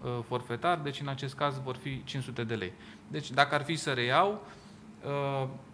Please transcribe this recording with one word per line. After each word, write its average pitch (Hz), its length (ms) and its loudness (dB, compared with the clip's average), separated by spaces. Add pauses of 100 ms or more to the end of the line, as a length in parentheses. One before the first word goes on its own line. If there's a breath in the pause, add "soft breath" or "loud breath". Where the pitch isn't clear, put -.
uh, 123 60 -2 (180)
forfetar, 123 500 2
deci 143 240 -4
în 143 60 -4
acest 135 280 -4
caz 135 280 2
vor 131 120 -2
fi 135 280 -6
cinci 135 200 -4
sute 120 200 -4
de 113 120 0
lei. 92 180 -2 (340 loud breath)
Deci, 147 240 -6
dacă 139 240 6
ar 139 80 4
fi 160 120 0
să 147 160 0
reiau, 147 540 4 (600 loud breath)
uh, 139 420 0 (260)